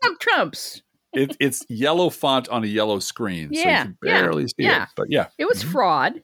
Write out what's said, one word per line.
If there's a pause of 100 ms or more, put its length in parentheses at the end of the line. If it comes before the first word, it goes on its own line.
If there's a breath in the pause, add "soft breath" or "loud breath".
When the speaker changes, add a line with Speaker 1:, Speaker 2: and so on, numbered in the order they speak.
Speaker 1:
Trump
Trumps. (300)
Speaker 2:
it,
it's
yellow
font
on
a
yellow
screen,
so
you
Speaker 1:
Yeah,
Speaker 2:
can
Speaker 1:
yeah,
Speaker 2:
barely
see
Speaker 1:
yeah.
Speaker 2:
it.
But
yeah. (120)
Speaker 1:
It
was
Speaker 2:
Mm-hmm.
Speaker 1:
fraud.